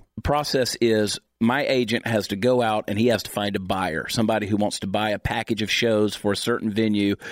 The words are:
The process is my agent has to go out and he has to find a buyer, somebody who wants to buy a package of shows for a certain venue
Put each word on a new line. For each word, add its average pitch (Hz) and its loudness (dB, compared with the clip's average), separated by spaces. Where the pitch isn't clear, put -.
The 113 -8
process 143 0
is 107 2
my 123 2
agent 120 0
has 113 0
to 101 -4
go 123 2
out 107 0
and 101 -2
he 117 4
has 107 2
to - -12
find 104 -2
a 98 -4
buyer, 90 -4
somebody 110 0
who 104 0
wants 104 -2
to 101 -4
buy 104 0
a 101 -2
package 110 -4
of 104 -2
shows 107 2
for 101 0
a 98 -2
certain 113 -2
venue 104 2